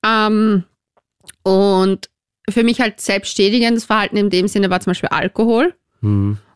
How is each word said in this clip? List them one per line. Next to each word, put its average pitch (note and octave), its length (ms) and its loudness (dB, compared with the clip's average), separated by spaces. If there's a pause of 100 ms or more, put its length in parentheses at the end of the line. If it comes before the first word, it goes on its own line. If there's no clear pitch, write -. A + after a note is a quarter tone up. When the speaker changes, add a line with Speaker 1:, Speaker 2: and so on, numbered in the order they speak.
Speaker 1:
Ähm, G#3+ 600 2 (760)
und F#3+ 680 2 (400)
für A#3 120 0
mich A#3 200 0
halt G#3+ 180 -4
selbstständigendes A3 840 0
Verhalten G#3+ 320 -2
in G3+ 120 0
dem F#3 180 0
Sinne G3 220 0
war F#3 100 0
zum F#3+ 120 -4
Beispiel - 180 -4
Alkohol. A3+ 640 0 (280)
Speaker 2:
Mhm. G#2 360 0 (180)